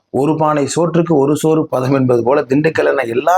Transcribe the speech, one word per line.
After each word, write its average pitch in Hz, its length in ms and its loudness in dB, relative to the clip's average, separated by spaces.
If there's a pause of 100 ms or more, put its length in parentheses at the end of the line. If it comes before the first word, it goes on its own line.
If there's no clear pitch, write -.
(100)
ஒரு 147 260 0
பானை 151 300 0
சோற்றுக்கு 165 500 -2
ஒரு 139 200 2
சோறு 160 300 0
பதம் 127 280 -2
என்பது 127 300 2
போல 139 180 2
திண்டுக்கல்ல 147 540 0
நான் 120 180 -4
எல்லா 151 240 2